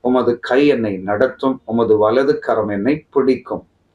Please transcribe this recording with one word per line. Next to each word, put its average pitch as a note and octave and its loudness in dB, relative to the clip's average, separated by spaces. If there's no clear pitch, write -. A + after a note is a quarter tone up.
உமது B2 0
கை C#3 2
என்னை A2+ 0
நடத்தும், B2+ -2
உமது A2 2
வலது C3 2
கரம் A2 -2
என்னை G#2 -2
பிடிக்கும்." B2 -2